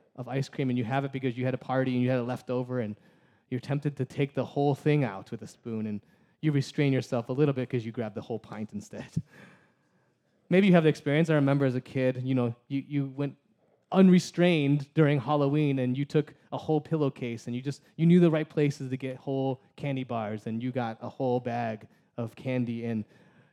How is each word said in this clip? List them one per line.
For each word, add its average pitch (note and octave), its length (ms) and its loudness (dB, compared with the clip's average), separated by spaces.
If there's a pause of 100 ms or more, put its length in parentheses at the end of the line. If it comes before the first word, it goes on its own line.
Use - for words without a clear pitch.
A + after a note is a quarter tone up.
(160)
of B2 120 -12
ice C3+ 220 -4
cream, C3+ 200 -4
and B2 80 0
you B2 60 -2
have C3+ 220 -2
it C3 60 -6
because B2+ 260 -4
you B2+ 80 -4
had B2+ 80 0
a B2+ 40 -6
party C3 360 -2
and B2 100 2
you B2 60 2
had B2+ 100 2
it A#2+ 40 -2
left B2 260 -8
over, B2+ 300 -4
and G#2+ 160 -4 (540)
you're B2+ 100 -4
tempted C#3+ 380 -4
to B2+ 80 -2
take C#3 300 -4
the C3 80 -2
whole C#3+ 320 0
thing D3 280 2
out G2 280 -8
with A2+ 100 -12
a G#2 60 -14
spoon, A2 400 -8
and G#2 140 -6 (400)
you D3+ 100 2
restrain C#3 400 0
yourself B2 380 -2
a C3 40 -2
little C#3+ 200 2
bit B2+ 160 -4
'cause A#2 160 -4
you A2+ 60 -8
grab G#2+ 220 -8
the G#2+ 80 -10
whole A2 180 -8
pint G#2+ 340 -12
instead. G#2 360 -12 (680)
<laughs> - 720 -20
Maybe F#3+ 180 6
you F3 60 8
have E3+ 100 8
the D#3 60 6
experience. D3 400 0
I D#3 60 4
remember C#3 300 2
as B2+ 100 0
a B2+ 60 -4
kid, B2+ 420 -2
you C3 120 -2
know, A#2+ 180 0 (140)
you, C#3 200 -4
you C#3 280 -4
went C#3 200 -6 (560)
unrestrained E3+ 1040 4
during D3 240 4
Halloween, C#3+ 600 0
and B2+ 180 0
you C#3+ 60 -2
took C#3+ 300 -2 (180)
a C#3 60 -6
whole D3+ 240 -2
pillowcase, C3+ 640 -4
and A#2+ 100 -6
you B2+ 60 -6
just, C3+ 200 -8 (140)
you D#3+ 100 2
knew F3 140 8
the F3 100 6
right D#3 200 0
places C#3+ 400 0
to B2+ 80 -4
get C3 200 -8
whole C3+ 440 -4 (140)
candy C3+ 280 -6
bars, A2 440 -6
and A2+ 160 -4
you B2+ 80 -4
got A#2 300 -4
a A2+ 80 -10
whole B2 300 -2
bag A#2 480 -6 (300)
of A#2 180 -6
candy, A#2+ 500 -4
and A2+ 200 -2 (460)